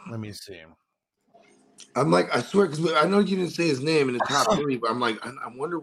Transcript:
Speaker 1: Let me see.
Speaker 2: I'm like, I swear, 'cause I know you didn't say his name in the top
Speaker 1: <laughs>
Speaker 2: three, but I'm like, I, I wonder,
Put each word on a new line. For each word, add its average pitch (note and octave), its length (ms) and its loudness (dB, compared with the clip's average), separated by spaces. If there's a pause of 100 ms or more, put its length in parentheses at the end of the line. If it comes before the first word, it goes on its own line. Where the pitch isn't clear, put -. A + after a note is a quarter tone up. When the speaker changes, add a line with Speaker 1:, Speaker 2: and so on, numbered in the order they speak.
Speaker 1:
Let A2+ 100 -8
me G#2+ 120 -10
see. F#2+ 280 -16 (1400)
Speaker 2:
I'm D#3 160 2
like, F3 240 4
I B2 60 2
swear, G3 260 2
'cause D#3+ 260 -2
I D#3 140 6
know G3 120 4
you F#3+ 180 2
didn't E3+ 140 -2
say E3+ 160 -2
his C3 140 0
name D3 280 2
in B2 80 -2
the - 100 0
top C#3 200 2
Speaker 1:
<laughs> G#3+ 100 2
Speaker 2:
three, C#3+ 200 -2
but A2+ 140 -2
I'm A#2+ 80 -2
like, A2+ 260 -2
I, A#2 40 -10
I A#2+ 260 -14
wonder, D#3+ 260 -6